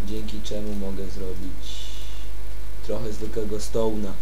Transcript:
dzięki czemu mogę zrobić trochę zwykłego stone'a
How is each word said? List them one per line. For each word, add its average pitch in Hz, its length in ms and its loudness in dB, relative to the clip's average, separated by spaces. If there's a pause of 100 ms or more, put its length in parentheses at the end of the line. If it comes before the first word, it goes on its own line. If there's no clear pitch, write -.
dzięki 107 360 0
czemu 107 320 0
mogę 98 340 0
zrobić 92 760 0 (1000)
trochę 110 260 0
zwykłego 107 440 0
stone'a 107 640 0